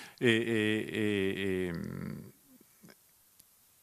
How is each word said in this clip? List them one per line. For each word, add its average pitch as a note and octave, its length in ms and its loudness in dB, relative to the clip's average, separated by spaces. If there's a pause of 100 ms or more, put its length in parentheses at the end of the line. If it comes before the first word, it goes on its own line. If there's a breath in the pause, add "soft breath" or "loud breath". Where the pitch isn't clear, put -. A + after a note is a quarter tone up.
(220 loud breath)
Et, A#2+ 140 8
et, A2 440 2
et, G2 840 0
et, F2 60 -4
hum, G1+ 440 -6 (1700)